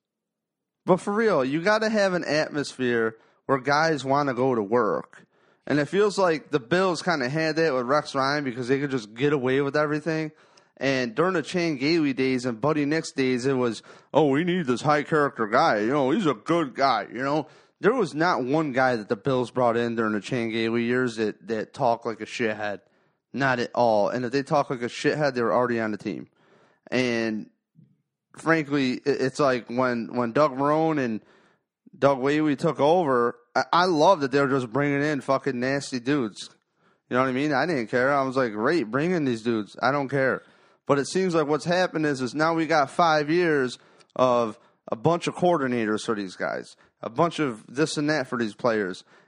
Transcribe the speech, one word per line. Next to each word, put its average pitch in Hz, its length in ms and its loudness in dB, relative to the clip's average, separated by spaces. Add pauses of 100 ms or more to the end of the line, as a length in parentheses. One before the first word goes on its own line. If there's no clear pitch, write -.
(840)
But 175 160 4
for 208 120 -4
real, 208 300 2
you 143 180 -2
gotta 214 280 2
have 196 240 2
an 170 100 -2
atmosphere 127 920 -2 (300)
where 135 100 2
guys 143 480 0
wanna 139 280 2
go 127 220 0
to 107 80 0
work. 101 640 -2 (420)
And 143 120 2
it 143 80 0
feels 196 300 0
like 170 340 0
the 143 80 0
Bills 175 420 0
kinda 151 260 -2
had 156 300 -2
that 160 160 2
with 127 140 -2
Rex 147 280 0
Ryan 139 300 0
because 123 240 -4
they 135 100 2
could 139 120 -4
just 107 240 -4
get 143 180 0
away 131 280 0
with 139 140 -2
everything. 151 560 -2 (460)
And 127 380 -2
during 175 180 2
the 160 80 0
Chan 170 360 -2
Gailey 147 340 2
days 131 340 0
and 120 140 -4
Buddy 147 260 0
Nix 160 280 -2
days, 127 320 0
it 139 80 0
was, 123 280 -2 (320)
"Oh, 147 140 6
we 139 160 2
need 180 220 0
this 123 160 0
high 147 220 2
character 135 440 0
guy. 127 320 4
You 104 120 2
know, 139 200 2
he's 170 140 0
a 143 80 4
good 147 420 -2
guy." 123 340 0
You 120 140 -8
know, 143 240 -2 (320)
there 196 140 2
was 202 200 -2
not 151 300 0
one 143 300 0
guy 127 240 2
that 104 100 -10
the 117 80 -2
Bills 127 360 -2
brought 120 260 2
in 117 180 -2
during 110 160 0
the 107 80 -2
Chan 117 300 -4
Gailey 113 340 -2
years 120 320 -2
that, 107 320 -4
that 110 260 -6
talked 117 320 0
like 107 140 -6
a 110 60 -12
shithead. 107 560 -4 (500)
Not 127 280 0
at - 140 -4
all. 110 360 4
And 123 160 -2
if 117 80 -4
they 139 100 0
talk 143 260 0
like 123 120 -6
a 120 80 -4
shithead, 143 440 0
they 123 80 -2
were 110 120 0
already 120 260 2
on 110 120 -2
the 101 60 -6
team. 73 300 -8 (640)
And 113 580 -2 (880)
frankly, 143 580 0
it, - 100 -8
it's 131 340 0
like 127 300 2
when, 120 440 -2
when 120 200 -2
Doug 143 240 2
Marrone 151 420 2
and 113 220 -2 (760)
Doug 135 220 4
Whaley 147 380 0
took 151 240 -2
over, 139 560 2 (180)
I, 131 160 2
I 170 140 4
love 175 360 4
that 135 120 -2
they 143 80 4
were 139 80 2
just 127 240 -2
bringing 143 280 0
in 147 200 -2
fucking 135 360 -2
nasty 131 440 -4
dudes. 120 480 -2 (600)
You 120 60 -2
know 127 60 4
what 131 80 0
I 127 40 -2
mean? 147 200 -2
I 135 120 0
didn't 135 220 -2
care. 127 260 2
I 139 100 2
was 131 120 -4
like, 127 160 0
"Great, 113 400 -2
bring 147 200 0
in 170 120 0
these 120 180 -2
dudes. 110 400 -2
I 127 120 2
don't 139 160 -2
care." 131 340 -2 (420)
But 143 140 2
it 135 80 -2
seems 185 260 0
like 156 140 2
what's 147 180 -2
happened 175 400 0
is, 139 160 -2
is 127 140 -4
now 160 180 2
we 165 140 0
got 147 240 2
five 156 380 2
years 151 500 2 (360)
of 120 420 2 (300)
a - 80 -4
bunch 160 320 0
of 135 80 -4
coordinators 123 680 0
for 117 100 -2
these 98 200 -8
guys, 64 400 -6 (260)
a - 80 -8
bunch 160 300 0
of 120 280 -4
this 143 300 -2
and 147 120 0
that 147 180 -2
for 123 100 -6
these 110 160 -2
players. 107 500 -2 (240)